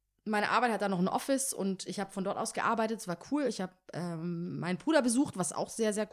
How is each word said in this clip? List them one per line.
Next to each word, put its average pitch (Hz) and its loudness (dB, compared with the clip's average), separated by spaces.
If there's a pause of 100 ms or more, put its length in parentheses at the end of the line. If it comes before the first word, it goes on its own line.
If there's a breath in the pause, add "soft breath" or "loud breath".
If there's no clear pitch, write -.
(240)
meine 214 0
Arbeit 226 4
hat 202 0
da 202 2
noch 196 0
ein 180 4
Office - 0
und 190 -2
ich 190 -6
hab 196 -6
von 190 -2
dort 202 -2
aus 208 -2
gearbeitet. 220 0
Es - -10
war 170 -2 (120)
cool. 294 2
Ich 214 -4
hab, 185 -6 (180)
ähm, 175 -4
meinen 175 -2
Bruder 311 4
besucht, 247 2
was - -2
auch - -2
sehr, 214 0
sehr 208 -2